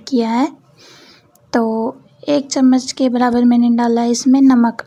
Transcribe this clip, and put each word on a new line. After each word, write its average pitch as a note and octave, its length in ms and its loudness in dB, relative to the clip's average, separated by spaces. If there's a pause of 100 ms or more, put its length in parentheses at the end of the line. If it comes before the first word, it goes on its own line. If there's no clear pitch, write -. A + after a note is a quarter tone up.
किया A#3 220 -2
है। B3 180 -2 (1080)
तो A3+ 440 -4 (320)
एक C#4 180 -2
चम्मच C4 440 0
के C4 180 -2
बराबर A#3+ 360 0
मैंने A#3+ 240 2
डाला A#3 320 0
है A#3+ 100 0
इसमें B3+ 300 2
नमक। A#3 460 2